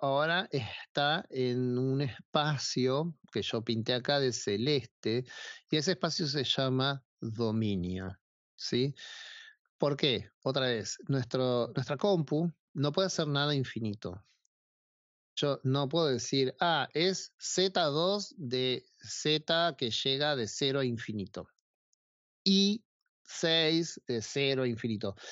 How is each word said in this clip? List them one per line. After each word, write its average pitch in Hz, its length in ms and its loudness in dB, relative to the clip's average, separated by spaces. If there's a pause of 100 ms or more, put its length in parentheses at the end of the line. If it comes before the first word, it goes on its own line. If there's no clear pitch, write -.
ahora 156 500 0
está 143 800 -2
en 127 480 0
un 135 240 0
espacio 147 1120 0 (160)
que 104 100 -2
yo 110 220 -2
pinté 113 300 0
acá 143 260 2
de 127 140 2
celeste 120 920 0 (460)
y 156 80 2
ese 156 140 2
espacio 165 360 -2
se 139 160 -2
llama 135 640 0 (160)
dominio, 101 960 -2 (380)
¿sí? 135 360 0 (840)
¿Por 143 180 2
qué? 131 340 0 (140)
Otra 131 240 0
vez, 113 300 -2 (100)
nuestro, 127 680 2
nuestra 139 220 -2
compu 165 560 2 (220)
no 143 180 0
puede 190 160 2
hacer 165 200 -2
nada 147 280 2
infinito. 107 680 -4 (1120)
Yo 143 260 -2
no 139 240 2
puedo 160 200 2
decir, 127 520 0
"Ah, 160 340 2
es 180 460 -2
Z 185 460 0
dos 180 520 0
de 127 480 -2 (140)
Z 156 800 0
que 120 120 -2
llega 139 460 0
de 113 140 -2
cero 139 320 0
a 131 40 2
infinito. 107 640 -6 (960)
Y 196 400 4 (400)
seis 165 840 2
de 117 140 0
cero 135 420 0
a 127 40 2
infinito", 110 480 -2 (160)